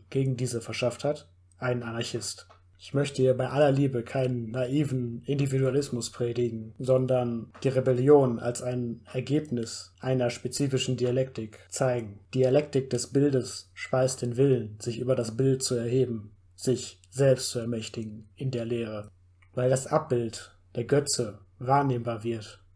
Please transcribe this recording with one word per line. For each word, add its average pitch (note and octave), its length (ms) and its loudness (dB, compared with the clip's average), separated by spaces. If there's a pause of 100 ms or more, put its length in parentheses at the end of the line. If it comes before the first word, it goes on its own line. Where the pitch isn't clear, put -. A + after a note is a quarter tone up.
(100)
gegen C3+ 260 0
diese A#2 240 -4
verschafft - 440 -4
hat, D3+ 240 -4 (300)
ein B2 240 -2
Anarchist. A#2 640 -6 (320)
Ich - 140 -14
möchte C#3 300 0
hier C3 120 6
bei B2+ 140 -2
aller C#3 240 4
Liebe C3+ 300 2
keinen B2+ 480 -2
naiven B2+ 720 -2
Individualismus C3+ 880 0
predigen, A#2 680 -4
sondern B2+ 720 2 (120)
die C3+ 80 2
Rebellion B2+ 680 6
als A#2+ 240 -4
ein B2 380 -4 (100)
Ergebnis C3 920 -4
einer C3 280 0
spezifischen B2+ 680 -2
Dialektik B2 640 -2 (100)
zeigen. A#2+ 500 -2 (140)
Dialektik C3 560 2
des A#2+ 160 -2
Bildes C#3 680 0
speist - 500 0
den A#2+ 140 -4
Willen, A#2+ 440 2
sich B2 200 -6
über B2+ 160 2
das A2 200 -4
Bild C3+ 260 2
zu B2+ 140 -2
erheben, A#2+ 560 0 (240)
sich - 520 -2
selbst C3+ 420 2
zu B2 80 -6
ermächtigen A2+ 760 -6
in C3 140 -4
der A#2 160 -4
Lehre. G#2+ 420 -4 (460)
Weil B2+ 160 2
das C3 160 2
Abbild, B2 680 -2 (200)
der A#2 100 -4
Götze, C#3 540 0 (200)
wahrnehmbar B2 640 0
wird, A2+ 400 -6 (140)